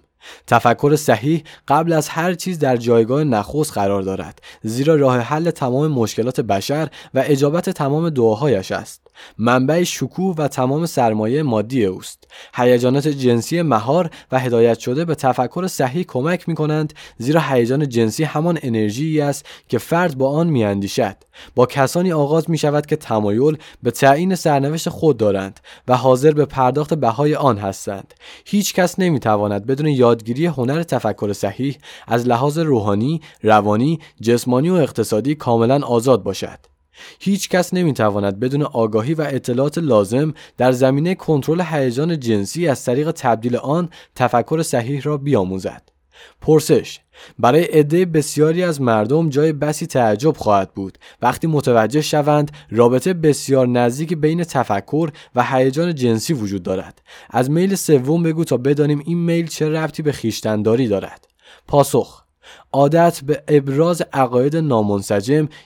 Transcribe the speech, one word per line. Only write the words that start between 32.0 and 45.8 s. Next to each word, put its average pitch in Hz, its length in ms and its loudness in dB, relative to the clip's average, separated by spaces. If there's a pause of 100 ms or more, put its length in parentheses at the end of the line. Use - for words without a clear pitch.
از 120 200 0
لحاظ 135 300 0
روحانی، 127 640 0 (220)
روانی، 107 560 4 (220)
جسمانی 123 480 2
و 185 40 2
اقتصادی 123 640 0
کاملاً 123 500 2
آزاد 120 380 2
باشد. - 360 -8 (600)
هیچ 190 300 -2
کس 180 240 0
نمی‌تواند 104 680 0
بدون 139 240 -2
آگاهی 113 500 -2
و 156 80 -4
اطلاعات 135 560 -2
لازم 131 560 2 (240)
در 127 140 4
زمینهٔ 139 440 2
کنترل 160 460 -2
هیجان 151 580 -2
جنسی 156 480 -2
از 131 180 -2
طریق 147 260 0
تبدیل 120 440 -2
آن 160 340 -2 (260)
تفکر 123 460 0
صحیح 131 400 -4
را 147 160 -4
بیاموزد. 95 720 -4 (520)